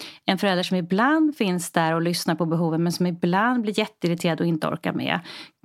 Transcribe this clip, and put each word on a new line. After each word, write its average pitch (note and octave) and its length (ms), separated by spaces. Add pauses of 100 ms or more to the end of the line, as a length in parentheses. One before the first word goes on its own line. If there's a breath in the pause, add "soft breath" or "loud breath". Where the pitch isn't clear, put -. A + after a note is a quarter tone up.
(240 loud breath)
En F#3+ 140
förälder F#3 240
som F#3 140
ibland C4 600
finns F3+ 360
där E3 220
och E3 80
lyssnar E3+ 320
på E3+ 120
behoven, E3 360
men E3+ 100
som F3+ 140
ibland F#3+ 560
blir G#3 160
jätteirriterad E3+ 640
och E3+ 60
inte D#3+ 200
orkar D3+ 260
med. D3 280 (440 loud breath)